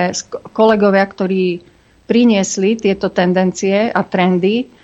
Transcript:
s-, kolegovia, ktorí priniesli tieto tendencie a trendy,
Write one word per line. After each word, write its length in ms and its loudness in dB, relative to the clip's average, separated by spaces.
s-, 140 -8
kolegovia, 540 2
ktorí 580 -4
priniesli 720 2
tieto 300 -2
tendencie 800 0
a 160 -2
trendy, 640 0